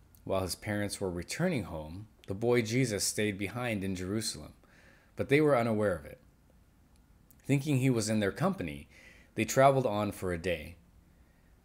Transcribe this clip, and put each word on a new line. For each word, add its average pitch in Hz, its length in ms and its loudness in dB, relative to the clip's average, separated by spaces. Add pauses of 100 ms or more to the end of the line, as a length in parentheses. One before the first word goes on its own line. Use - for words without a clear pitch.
(240)
while 95 180 -2
his 92 140 -4
parents 104 440 -4
were 95 120 -4
returning 110 540 -2
home, 80 420 -10 (180)
the - 80 -8
boy 117 300 2
Jesus 110 400 0
stayed 104 340 -2
behind 104 460 -4
in 95 120 -2
Jerusalem, 92 580 -6 (640)
but - 140 -4
they 139 100 6
were 147 160 6
unaware 107 380 2
of 78 120 -6
it. - 140 -16 (1300)
Thinking 139 320 2
he 131 140 4
was 110 180 0
in 110 120 2
their 98 100 2
company, 92 580 -4 (460)
they 110 100 2
traveled 135 400 6
on 104 260 0
for 92 220 -4
a 85 60 -2
day. 82 380 -4 (880)